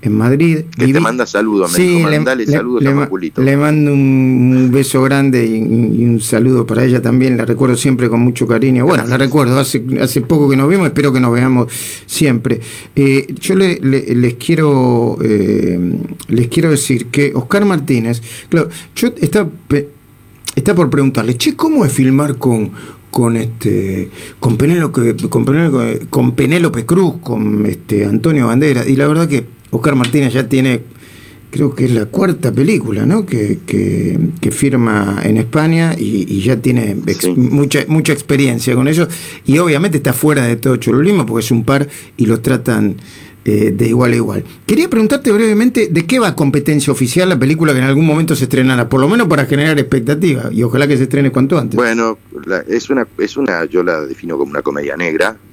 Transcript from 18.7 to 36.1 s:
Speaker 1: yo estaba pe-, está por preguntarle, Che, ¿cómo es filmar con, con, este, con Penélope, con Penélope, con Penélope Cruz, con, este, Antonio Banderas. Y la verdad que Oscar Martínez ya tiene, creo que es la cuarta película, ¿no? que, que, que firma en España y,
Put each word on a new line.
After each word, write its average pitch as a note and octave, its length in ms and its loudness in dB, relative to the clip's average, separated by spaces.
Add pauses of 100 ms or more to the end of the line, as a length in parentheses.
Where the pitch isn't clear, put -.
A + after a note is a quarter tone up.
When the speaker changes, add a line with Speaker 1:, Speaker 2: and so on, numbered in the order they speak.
Speaker 1:
yo A#3+ 140 0 (100)
estaba F#3 300 0 (180)
pe-, C#3+ 220 -2 (680)
está G3 200 0
por E3+ 160 2
preguntarle, B2 480 0
Che, - 180 -2
¿cómo D4+ 300 2
es B2 60 -2
filmar C3+ 440 2
con, A2+ 340 -2 (400)
con, A#2 260 0
este, G2+ 760 -4 (280)
con A#2+ 180 0
Penélope, C#3 600 0 (120)
con A#2+ 160 0
Penélope, C3 640 0
con B2 260 0
Penélope C#3 520 0
Cruz, F3+ 360 2
con, G#2+ 440 -2
este, G2+ 380 -2
Antonio A#2 420 0
Banderas. C3 420 2
Y C3+ 80 2
la C#3+ 120 2
verdad D#3+ 200 2
que B2 160 -2 (260)
Oscar A#2+ 260 0
Martínez B2+ 360 0
ya C3 160 -2
tiene, B2+ 340 0 (680)
creo C#3+ 240 -2
que C3 120 -2
es B2 60 0
la A2 140 0
cuarta D3+ 460 -2
película, B2 540 0
¿no? G3 200 0
que, G#2 400 -4
que, - 500 -2 (240)
que G#2 120 -2
firma A2 720 0
en A2 140 2
España D#3+ 600 0
y, G#2 340 -2